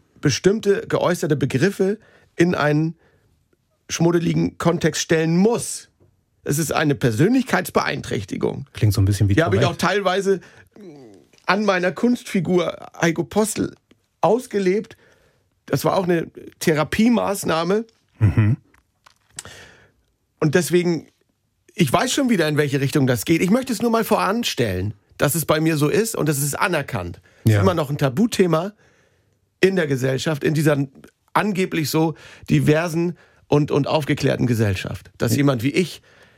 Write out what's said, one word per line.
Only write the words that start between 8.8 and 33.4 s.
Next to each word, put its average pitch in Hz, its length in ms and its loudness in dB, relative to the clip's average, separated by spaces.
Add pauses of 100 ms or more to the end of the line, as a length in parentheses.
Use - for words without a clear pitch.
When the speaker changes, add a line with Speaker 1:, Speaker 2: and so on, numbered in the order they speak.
Speaker 2:
so - 80 0
ein - 20 4
bisschen 101 240 2
wie 98 60 2
Speaker 1:
Die 147 80 2
habe 175 140 0
ich 208 60 2
Speaker 2:
Tourette. 170 220 -2
Speaker 1:
auch 180 40 2
teilweise 190 520 0 (1040)
an 202 180 0
meiner 180 280 0
Kunstfigur 180 840 0 (240)
Heiko 165 240 0
Postel - 500 -2 (460)
ausgelebt. 202 760 0 (680)
Das - 180 -2
war 160 120 0
auch 190 80 0
eine 175 240 -2 (320)
Therapiemaßnahme. 185 1200 0 (340)
Speaker 2:
Mhm. 107 380 2 (1800)
Speaker 1:
Und 156 140 0
deswegen, 175 540 0 (680)
ich - 180 0
weiß 233 200 0
schon 277 160 0
wieder, 165 200 2
in 151 80 -2
welche 143 240 0
Richtung 139 260 0
das 123 180 0
geht. 165 180 2
Ich 185 80 2
möchte 254 220 0
es 202 100 -4
nur 233 80 0
mal 226 140 0
voranstellen, 135 880 -2 (240)
dass 139 160 0
es 165 100 -2
bei 156 160 0
mir 160 160 2
so 147 120 2
ist 214 280 0
und 147 120 0
es 143 140 0
ist 143 160 -4
anerkannt. 123 640 -4 (240)
Es 110 80 6
Speaker 2:
Ja. 104 60 4
Speaker 1:
ist 101 40 2
immer 185 120 4
noch 156 160 -2
ein 147 80 -4
Tabuthema 170 720 0 (880)
in 190 160 4
der 170 100 0
Gesellschaft, 135 560 -2
in 156 120 0
dieser 143 340 2 (440)
angeblich 170 580 -2
so 156 240 0 (360)
diversen 160 680 0 (300)